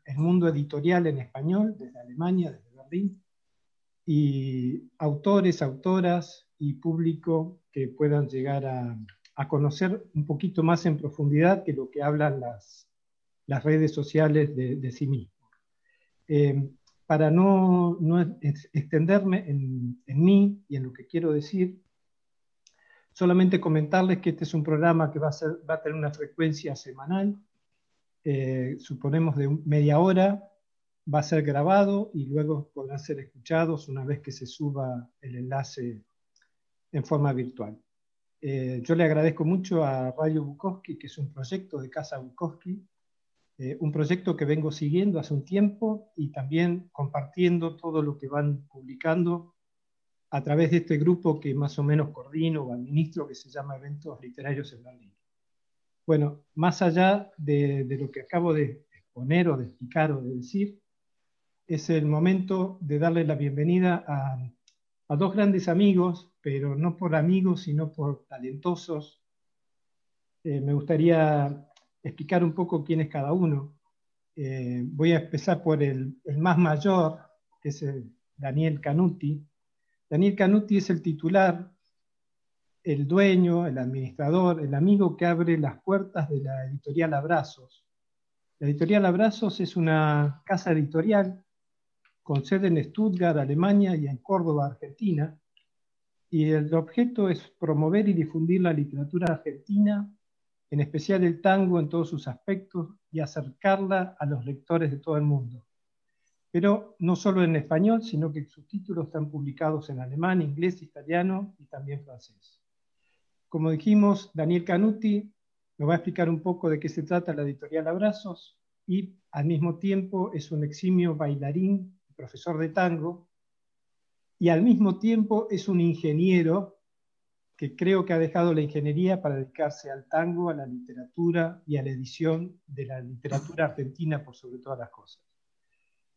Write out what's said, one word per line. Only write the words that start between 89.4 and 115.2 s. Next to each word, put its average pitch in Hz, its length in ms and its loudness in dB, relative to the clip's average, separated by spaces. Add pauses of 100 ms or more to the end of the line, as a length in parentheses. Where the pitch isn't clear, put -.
es 180 160 -4
una 151 680 2
casa 185 260 0
editorial 180 720 0 (800)
con 139 240 -2
sede 190 220 2
en 160 140 4
Stuttgart, 180 540 0
Alemania, 180 580 2
y 151 120 -2
en 135 120 -6
Córdoba, 160 480 0
Argentina, 151 720 -4 (920)
y 156 140 2
el 156 280 2
objeto 208 560 2
es - 300 -2
promover 160 500 2
y 196 60 4
difundir 165 480 0
la 170 100 4
literatura 147 600 -2
argentina, 202 760 -2 (600)
en 147 100 0
especial 156 440 0
el 170 180 0
tango 190 380 4
en 151 100 -2
todos 165 180 -2
sus 160 180 -8
aspectos, 175 640 -6 (220)
y 156 100 -6
acercarla 185 960 -2
a 151 60 -6
los 135 220 -4
lectores 151 440 -2
de 139 80 -6
todo 151 200 -4
el 147 60 0
mundo. 123 380 -2 (880)
Pero 202 500 0
no 175 160 0
solo 185 280 2
en 165 120 2
español, 185 460 2
sino 156 300 -4
que 147 140 -10
sus - 200 -20
títulos 175 420 -8
están 151 220 -6
publicados 147 600 -6
en 131 100 -10
alemán, 165 400 -2
inglés, 165 400 -2
italiano 180 800 -4
y 143 80 -20
también 139 360 -10
francés. - 520 -20 (960)
Como 160 200 0
dijimos, 202 640 4
Daniel 165 280 0
Canuti 208 720 0 (460)